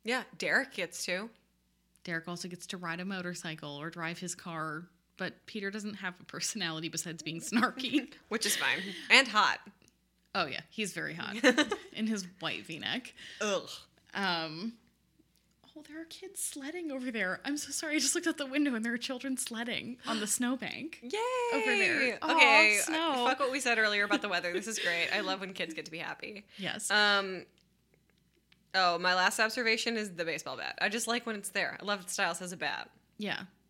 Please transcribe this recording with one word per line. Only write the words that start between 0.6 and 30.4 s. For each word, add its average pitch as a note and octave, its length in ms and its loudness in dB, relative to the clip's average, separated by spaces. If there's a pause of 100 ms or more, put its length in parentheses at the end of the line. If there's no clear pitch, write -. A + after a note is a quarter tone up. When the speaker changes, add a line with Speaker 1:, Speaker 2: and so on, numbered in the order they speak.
Speaker 1:
gets - 320 -6
to. G3 220 -4 (760)
Speaker 2:
Derek E3 240 -6
also F3 180 -8
gets F3 220 -10
to G3 80 -6
ride F3 240 -6
a F3+ 40 -6
motorcycle F3 680 -6 (100)
or E3 100 -6
drive E3+ 300 -6
his F3+ 160 -6
car, D#3+ 480 -8 (320)
but - 300 -6
Peter G3 260 -6
doesn't G#3 220 -8
have F#3+ 260 -8
a - 40 -20
personality E3 640 -4
besides E3 360 -6
being D#3+ 160 -6
snarky. A#3+ 800 0
Speaker 1:
<laughs> - 80 -20
Which A3+ 180 -2
is G#3+ 80 2
fine. C3+ 240 2 (320)
And B3+ 160 10
hot. G3+ 320 4 (760)
Speaker 2:
Oh, F#3 120 2
yeah. - 220 -6
He's G#3 240 -4
very D3+ 220 -6
hot - 200 -6 (480)
Speaker 1:
<laughs> - 120 -18
Speaker 2:
in A3 120 -2
his G3+ 200 -2 (140)
white B2+ 260 -4
V-neck. D#3+ 480 -6 (260)
Speaker 1:
Ugh. G3+ 280 0 (460)
Speaker 2:
Um, F3 600 -2 (1000)
oh, D4+ 140 -16
there D#4 120 -12
are E4 40 -10
kids F#4 380 -12
sledding D#4 500 -6
over B3+ 180 -4
there. F#3+ 340 -2
I'm C#4+ 120 -2
so C#4+ 160 -6
sorry. D4+ 240 -2
I - 20 6
just B3+ 160 2
looked E4+ 120 0
out D#4+ 100 2
the D4 100 -4
window C#4 280 2
and A3 100 0
there A#3 80 0
are A#3+ 60 0
children B3+ 400 -2
sledding A#3 580 -4 (100)
on A3+ 140 0
the G#3+ 60 0
Speaker 1:
<gasps> - 20 -4
Speaker 2:
snowbank B3 760 -2
Speaker 1:
Yay! D4 160 -4 (360)
Speaker 2:
over A4+ 160 2
there. E4 520 4
Aw, A#3 140 2
Speaker 1:
Okay, G#3+ 480 10
Speaker 2:
snow. D#4 420 2
Speaker 1:
fuck C4 140 2
what C4 100 4
we C4+ 100 0
said A#3+ 180 4
earlier G#3 260 4
about G3+ 180 2
the G#3 60 -4
weather. F3 240 0
This G3 160 -2
is G#3+ 100 -4
great. E3+ 340 2
I G3+ 100 2
love F#3+ 180 -2
when F#3+ 140 -8
kids E3 200 -4
get D#3+ 120 -8
to E3 40 -14
be E3 80 -10
happy. G3 460 -10 (140)
Speaker 2:
Yes. - 320 -4
Speaker 1:
Um, G3 540 4 (1300)
oh, F3+ 240 4
my F3+ 160 4
last F#3 260 4
observation A3+ 560 2
is G#3+ 180 -4
the E3+ 100 -4
baseball C3+ 320 -4